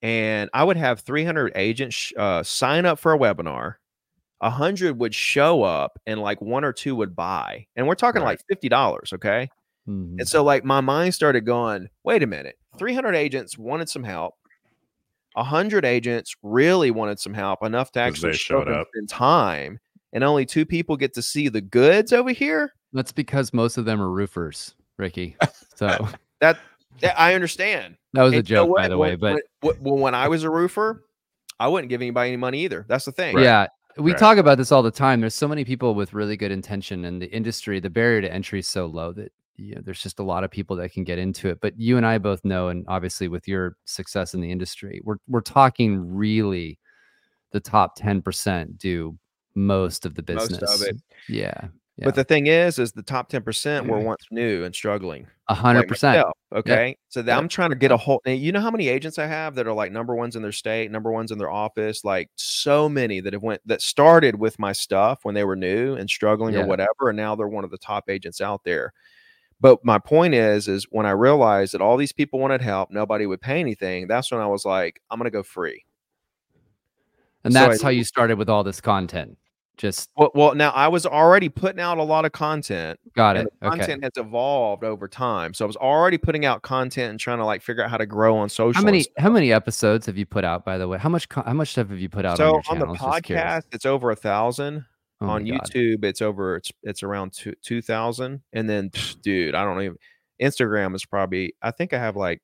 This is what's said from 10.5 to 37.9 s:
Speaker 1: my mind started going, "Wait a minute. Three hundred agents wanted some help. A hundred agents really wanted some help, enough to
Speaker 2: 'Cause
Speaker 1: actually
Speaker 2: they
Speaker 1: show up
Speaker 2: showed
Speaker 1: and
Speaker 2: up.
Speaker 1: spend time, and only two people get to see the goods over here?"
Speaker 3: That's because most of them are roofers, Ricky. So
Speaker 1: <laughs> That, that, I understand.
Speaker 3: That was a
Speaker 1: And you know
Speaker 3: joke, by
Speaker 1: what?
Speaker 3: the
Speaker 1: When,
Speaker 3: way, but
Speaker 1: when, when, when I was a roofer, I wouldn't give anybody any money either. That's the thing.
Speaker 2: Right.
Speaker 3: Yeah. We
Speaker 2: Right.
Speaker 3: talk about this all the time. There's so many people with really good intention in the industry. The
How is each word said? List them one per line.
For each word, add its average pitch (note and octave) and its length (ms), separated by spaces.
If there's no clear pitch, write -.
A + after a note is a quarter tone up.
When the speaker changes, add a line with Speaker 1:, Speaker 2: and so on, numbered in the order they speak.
Speaker 1:
my C#3 160
mind D3+ 340
started C3 300
going, A2+ 440
"Wait G#3+ 180
a C3+ 60
minute. C#2+ 280
Three A#3+ 160
hundred B3 220
agents C3+ 420
wanted D3 300
some C3 160
help. F2+ 300
A A#2 80
hundred F3+ 400
agents A#2+ 580
really C#3+ 480
wanted G#2+ 300
some G2+ 140
help, G2 300
enough A#2+ 280
to - 80
Speaker 2:
'Cause A#2+ 80
Speaker 1:
actually E2 240
Speaker 2:
they D2+ 40
Speaker 1:
show - 220
up - 60
Speaker 2:
showed D2 40
Speaker 1:
and D2+ 80
Speaker 2:
up. D#2 180
Speaker 1:
spend G#2+ 140
time, G#2+ 720
and A#2 120
only C#3 220
two D#3 200
people E3 300
get C3+ 180
to A#2+ 80
see D3 260
the A2 120
goods D3 520
over B3 180
here?" D4 440
Speaker 3:
That's C3 200
because C#3 400
most A#2 240
of A#2+ 100
them A2 140
are F#2 100
roofers, F2+ 640
Ricky. F2+ 380
So G#2 140
Speaker 1:
<laughs> - 520
That, D#3+ 180
that, E3+ 200
I E3+ 140
understand. F3 640
Speaker 3:
That C3 100
was C3 100
a - 60
Speaker 1:
And G#2+ 100
you A2 80
know G2+ 100
Speaker 3:
joke, F3 100
by F#3+ 60
Speaker 1:
what? F#2 80
Speaker 3:
the F2+ 80
Speaker 1:
When, F2+ 120
Speaker 3:
way, F3+ 60
but C#3+ 260
Speaker 1:
when, D#3+ 200
when, C#3 180
when C3 140
I B2+ 140
was D#3+ 160
a D#3+ 60
roofer, G#3 540
I A#2 100
wouldn't D3+ 220
give B2 100
anybody B2 300
any B2+ 60
money B2+ 280
either. G#2 240
That's B2+ 160
the C#3 80
thing. E3+ 240
Speaker 2:
Right. C3+ 60
Speaker 3:
Yeah. A2 240
We D3+ 160
Speaker 2:
Right. F3 80
Speaker 3:
talk A3 180
about C#3+ 200
this B2+ 120
all C3+ 140
the A2+ 80
time. C3 280
There's A2+ 140
so D3 140
many D3+ 160
people B2 320
with G2+ 180
really G#2 220
good G2 160
intention F#2+ 520
in F2 140
the F2 160
industry. A2 460
The F2+ 100